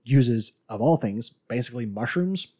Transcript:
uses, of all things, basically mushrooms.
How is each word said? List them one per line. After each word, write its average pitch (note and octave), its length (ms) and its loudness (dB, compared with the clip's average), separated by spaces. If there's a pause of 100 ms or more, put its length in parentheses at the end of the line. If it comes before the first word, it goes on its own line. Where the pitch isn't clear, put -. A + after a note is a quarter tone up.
uses, A#2+ 640 2
of G#2+ 140 -6
all D3+ 160 4
things, G#2+ 320 -4 (180)
basically A#2+ 380 -4
mushrooms. F3 600 -2 (120)